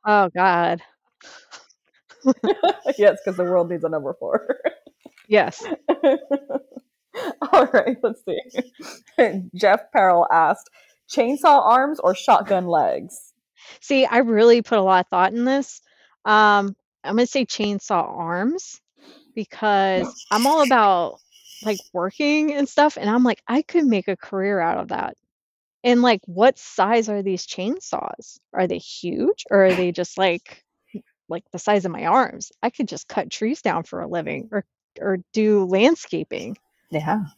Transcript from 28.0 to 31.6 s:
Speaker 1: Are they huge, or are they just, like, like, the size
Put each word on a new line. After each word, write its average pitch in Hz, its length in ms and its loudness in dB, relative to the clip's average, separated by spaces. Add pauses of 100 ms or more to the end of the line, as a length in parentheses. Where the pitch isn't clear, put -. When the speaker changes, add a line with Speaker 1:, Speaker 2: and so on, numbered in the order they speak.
Speaker 1:
Are 185 140 0
they 175 120 -6
huge, - 720 -6
or 196 160 4
are 185 80 4
they 180 180 -2
just, 180 260 -8
like, - 460 -4 (640)
like, 165 240 -10
the 180 60 -12
size 208 280 0